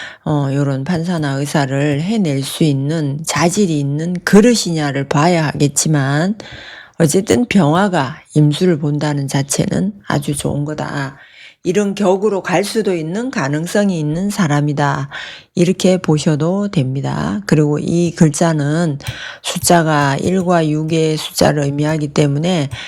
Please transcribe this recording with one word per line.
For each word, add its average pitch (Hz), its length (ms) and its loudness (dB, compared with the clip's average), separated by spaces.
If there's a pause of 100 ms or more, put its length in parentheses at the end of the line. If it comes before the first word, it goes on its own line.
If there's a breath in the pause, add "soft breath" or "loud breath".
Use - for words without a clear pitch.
(260 loud breath)
어, 147 260 0
요런 139 320 0
판사나 165 500 -2
의사를 143 680 0
해낼 175 400 0
수 - 220 -2
있는 143 600 0
자질이 165 560 0
있는 147 440 -2
그릇이냐를 160 840 4
봐야 160 380 2
하겠지만, 147 920 0 (580 loud breath)
어쨌든 196 480 2
병화가 170 760 2 (100)
임수를 151 460 4
본다는 147 480 -2
자체는 - 800 -2
아주 143 280 -2
좋은 143 300 -4
거다. 143 520 -8 (460 loud breath)
이런 196 300 0
격으로 196 480 0
갈 180 220 0
수도 202 320 -2
있는 185 360 -4
가능성이 175 680 -2
있는 156 300 -2
사람이다. 147 800 0 (460 loud breath)
이렇게 180 420 2
보셔도 165 720 0
됩니다. 143 800 -2
그리고 147 320 2
이 170 320 0
글자는 156 840 2 (440 loud breath)
숫자가 156 800 2
일과 180 460 2
육의 156 500 0
숫자를 - 460 0
의미하기 147 460 -2
때문에 147 600 0 (180 loud breath)